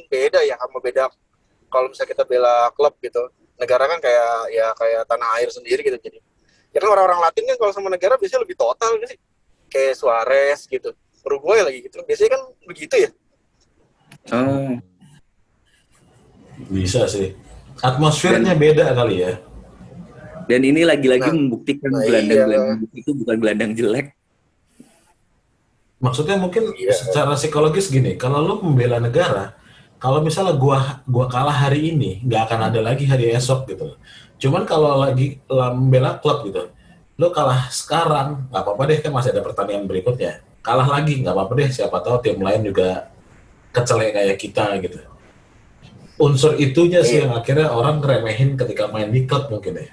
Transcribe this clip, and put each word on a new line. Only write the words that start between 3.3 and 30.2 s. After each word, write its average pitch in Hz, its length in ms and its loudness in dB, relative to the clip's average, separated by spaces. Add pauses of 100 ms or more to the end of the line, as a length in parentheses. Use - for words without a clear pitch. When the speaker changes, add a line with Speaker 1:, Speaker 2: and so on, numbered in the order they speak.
Speaker 1:
Negara 123 320 0
kan 165 120 -4
kayak, 117 500 0
ya 113 240 0
kayak 113 320 -2
tanah 117 300 -2
air 120 120 -2
sendiri - 320 -4
gitu - 180 -4
jadi. - 220 -18 (520)
Ya - 80 0
kan 208 120 2
orang-orang 180 320 4
Latin 165 220 0
kan 523 100 -2
kalau 202 160 0
sama 196 160 -6
negara 403 280 -2
biasanya 480 280 -2
lebih 349 120 -12
total 440 440 -2
gitu 480 160 -12
sih. - 40 -20 (480)
Kayak 135 280 0
Suarez 135 680 0
gitu. 123 260 -8 (320)
Uruguay 147 380 0
lagi 135 200 -2
gitu. - 200 -18
Biasanya 147 300 0
kan 269 100 -2 (220)
begitu - 340 -8
ya. - 120 4 (1200)
Speaker 2:
Oh. 135 440 -2 (1900)
Speaker 3:
Bisa 95 380 0
sih. 95 260 -2 (460)
Atmosfernya 151 720 2
Speaker 2:
Dan 170 80 4
Speaker 3:
beda 147 340 6
kali 120 280 0
ya. 90 140 -2 (1120)
Speaker 2:
Dan 123 160 2
ini 143 220 4
lagi-lagi 131 420 4
Speaker 1:
Nah, 160 120 0
Speaker 2:
membuktikan 135 540 -2
Speaker 1:
nah, 113 100 0
Speaker 2:
gelandang-gelandang 107 800 2
Speaker 1:
iya. 120 160 -10
Speaker 2:
itu 123 160 -8
bukan 117 220 -4
gelandang 107 380 0
jelek. 120 340 -2 (1900)
Speaker 3:
Maksudnya 151 400 -2
mungkin 175 380 -2
Speaker 1:
Iya. - 160 -2
Speaker 3:
secara 139 420 0
psikologis 156 540 0
gini, 123 260 2
kalau 143 300 -2
lu 214 180 -2
membela 120 380 2
negara, 117 580 -2 (400)
kalau 139 240 0